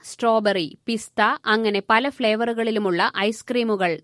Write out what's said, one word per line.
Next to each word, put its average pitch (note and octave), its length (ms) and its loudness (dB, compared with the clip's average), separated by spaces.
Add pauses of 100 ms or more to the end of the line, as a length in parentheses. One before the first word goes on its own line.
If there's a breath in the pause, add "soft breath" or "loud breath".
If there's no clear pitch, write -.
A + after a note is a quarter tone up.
സ്ട്രോബെറി, G#3+ 680 0 (140)
പിസ്ത - 380 -6 (260)
അങ്ങനെ G#3+ 360 2
പല A3+ 260 2
ഫ്ലേവറുകളിലുമുള്ള A3 960 0 (160)
ഐസ്ക്രീമുകൾ G#3+ 720 0 (140)